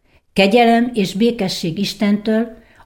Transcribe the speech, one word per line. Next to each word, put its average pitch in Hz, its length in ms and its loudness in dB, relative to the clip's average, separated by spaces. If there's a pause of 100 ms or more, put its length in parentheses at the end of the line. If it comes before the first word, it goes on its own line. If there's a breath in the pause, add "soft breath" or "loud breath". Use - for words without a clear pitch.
(320)
Kegyelem 233 640 4
és 196 200 -2
békesség 196 640 -2
Istentől, 214 800 -2 (300 loud breath)